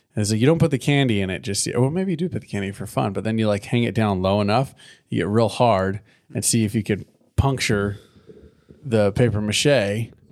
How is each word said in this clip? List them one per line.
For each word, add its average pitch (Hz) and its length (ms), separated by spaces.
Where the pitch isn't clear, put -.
And 107 80
it's 104 80
like, 110 80
you 123 80
don't 165 100
put 160 140
the 135 80
candy 131 420
in 95 80
it 92 140
just 101 240
yet. - 120
Well, 131 120
maybe 190 220
you 156 40
do 175 100
put 110 140
the - 60
candy 101 240
for 101 160
fun, 117 260
but 95 100
then 110 140
you, 110 100
like, 104 180
hang 120 180
it 110 100
down 101 300
low 98 180
enough, 107 320
you - 120
get - 80
real 107 220
hard, 98 520
and 117 100
see 113 220
if 101 80
you 113 80
can 98 240
puncture 104 640
the 107 280
paper 107 280
mache 107 720